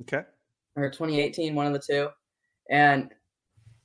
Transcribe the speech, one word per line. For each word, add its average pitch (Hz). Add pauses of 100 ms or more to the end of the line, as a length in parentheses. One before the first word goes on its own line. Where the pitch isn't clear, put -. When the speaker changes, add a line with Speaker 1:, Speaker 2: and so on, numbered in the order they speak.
Speaker 1:
Okay. 147 (520)
Speaker 2:
Or 139
twenty 151
eighteen, 151
one 147
of 143
the 139
two. 143 (600)
And 143 (720)